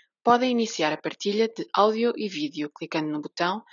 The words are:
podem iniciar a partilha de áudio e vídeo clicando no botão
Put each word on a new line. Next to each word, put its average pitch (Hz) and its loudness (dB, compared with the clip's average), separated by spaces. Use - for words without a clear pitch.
podem 247 4
iniciar 220 0
a 156 -6
partilha 208 -2
de 220 -6
áudio 220 2
e 214 -4
vídeo 147 -6
clicando 156 -4
no 151 -4
botão 185 -4